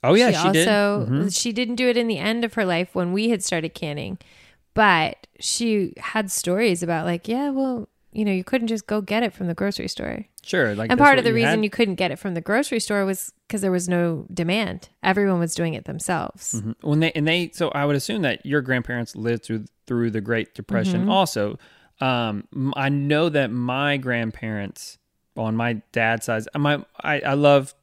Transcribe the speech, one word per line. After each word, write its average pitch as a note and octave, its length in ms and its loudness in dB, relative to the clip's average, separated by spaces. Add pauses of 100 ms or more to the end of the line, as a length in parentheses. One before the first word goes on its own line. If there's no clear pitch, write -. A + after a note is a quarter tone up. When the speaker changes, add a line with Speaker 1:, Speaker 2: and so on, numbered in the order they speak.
Speaker 1:
Oh, B2+ 100 4
yeah, A3+ 200 6
Speaker 2:
She F3+ 40 2
Speaker 1:
she F3 160 2
did. E3+ 160 4
Speaker 2:
also, G3+ 380 2
Speaker 1:
Mm-hmm. C#3 220 0
Speaker 2:
she A3+ 240 -2
didn't A#3 240 -2
do B3 120 2
it A#3 80 2
in A#3+ 120 0
the G#3 100 -2
end A3 260 -2
of A3 100 -6
her G#3+ 120 0
life F3+ 280 -2
when F3 200 0
we G#3+ 160 2
had G#3 120 0
started E3 320 -4
canning, D3+ 440 -8 (560)
but F#3 540 2 (120)
she G#3+ 560 -2
had G#3 340 -4
stories F#3 520 0
about, E3 240 -2
like, E3+ 200 -4
yeah, C4 220 -2
well, C4 400 -2 (240)
you G#3+ 120 -2
know, G3+ 80 0
you F#3 120 -2
couldn't A#3 240 0
just A3 180 -4
go G#3+ 140 0
get G#3 220 0
it G#3+ 100 0
from F#3 140 -6
the E3+ 80 -2
grocery G3 340 -4
store. - 380 -8 (160)
Speaker 1:
Sure, A2 320 2
like, A2+ 160 -2
Speaker 2:
And B3 100 4
Speaker 1:
that's C#4+ 60 10
Speaker 2:
part C#4 80 10
Speaker 1:
what B3+ 60 4
Speaker 2:
of A#3 40 -2
the A#3 60 4
Speaker 1:
you A3+ 60 2
Speaker 2:
reason A3+ 140 4 (100)
Speaker 1:
had. G#3+ 40 0
Speaker 2:
you G#3 60 -2
couldn't G3+ 240 0
get F3 160 -2
it C3+ 80 -8
from F#3 160 -6
the E3+ 80 -4
grocery A#3 380 0
store G3+ 260 0
was F#3+ 260 -6 (160)
'cause G#3+ 120 -4
there F#3+ 120 0
was F3+ 160 0
no F3 440 0
demand. F#3 560 -2 (140)
Everyone F#3+ 380 2
was E3 140 -2
doing E3 200 -2
it - 120 -10
themselves. - 680 -6
Speaker 1:
Mm-hmm. A2+ 180 -6 (160)
When D3 120 4
they, E3 120 2
and D3+ 140 0
they, E3+ 280 0
so D#3+ 160 -2
I C#3+ 140 -2
would C#3+ 120 2
assume G3+ 260 -4
that C3 220 -2
your C#3+ 160 0
grandparents B2 560 -4
lived A2+ 280 -2
through, A2+ 200 -4 (220)
through A#2 240 0
the G#2+ 100 -2
Great A2+ 340 -2
Depression F3+ 480 0
Speaker 2:
Mm-hmm. G3 80 2
Speaker 1:
also. E3 480 0 (420)
Um, A#2+ 540 -2
m-, C3+ 220 -2
I C3+ 120 0
know D3 420 2
that C#3 200 2
my B2+ 460 0
grandparents A2+ 1000 -4 (380)
on A2 200 -2
my A#2 240 0 (120)
dad's A2+ 340 0
side, A2 180 -2 (120)
my, D3 280 0 (180)
I, D3 180 0
I C#3 140 0
love C#3+ 480 6